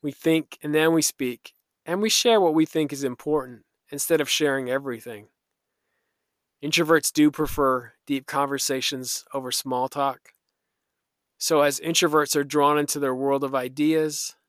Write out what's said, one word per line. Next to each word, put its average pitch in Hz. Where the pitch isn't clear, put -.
We 147
think 160
and 147
then 160
we 165
speak, -
and 185
we 220
share 226
what 165
we 160
think 151
is 139
important 127
instead 151
of 143
sharing 135
everything. 120
Introverts 156
do 151
prefer 135
deep 135
conversations 135
over 131
small 127
talk. -
So 151
as 143
introverts 156
are 143
drawn 147
into 147
their 135
world 139
of 135
ideas 147